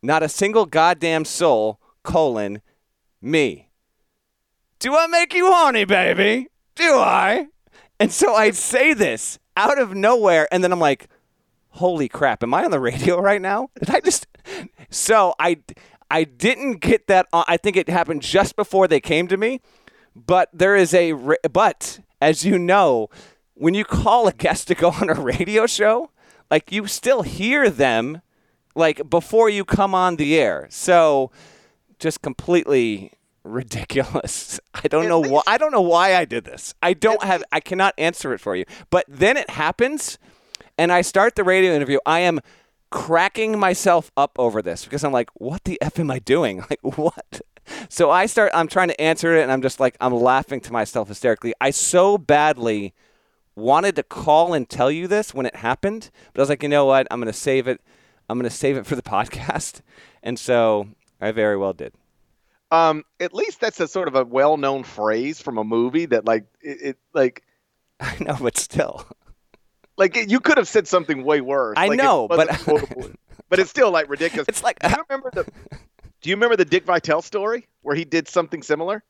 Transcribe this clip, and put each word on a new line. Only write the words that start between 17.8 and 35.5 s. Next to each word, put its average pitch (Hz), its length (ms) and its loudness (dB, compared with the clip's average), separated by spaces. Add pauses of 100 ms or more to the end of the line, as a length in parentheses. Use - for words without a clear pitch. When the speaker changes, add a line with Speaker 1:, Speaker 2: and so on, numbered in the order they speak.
Speaker 1:
happened 165 320 -2
just - 340 0
before 190 320 2
they 156 120 4
came 160 280 -2
to 185 100 -2
me, 240 240 -4 (540)
but 175 380 2
there 185 220 4
is 180 180 4
a, 170 200 4
ra-, 139 220 0 (160)
but - 480 0 (220)
as 156 240 2
you 196 140 2
know, 175 500 2 (460)
when 165 180 0
you 208 100 -2
call 220 440 2
a 180 40 4
guest - 380 -2
to 180 60 2
go 170 160 2
on 196 180 -4
a 156 60 2
radio 180 520 0
show, 226 440 0 (380)
like, 156 220 0
you 202 160 -6
still 240 360 0
hear 220 460 0
them, 131 520 0 (540)
like, 151 340 0
before 220 400 2
you 202 160 -2
come 196 280 0
on 180 220 2
the 151 240 2
air. 85 300 0
So 156 600 2 (680)
just - 220 -6
completely 127 880 -2 (320)
ridiculous. - 1200 -8
<laughs> - 60 -20
I - 140 -6
don't 160 180 0
Speaker 2:
At 170 40 -2
Speaker 1:
know 165 100 4
why, 147 100 0
Speaker 2:
least 147 200 2
Speaker 1:
I 220 80 2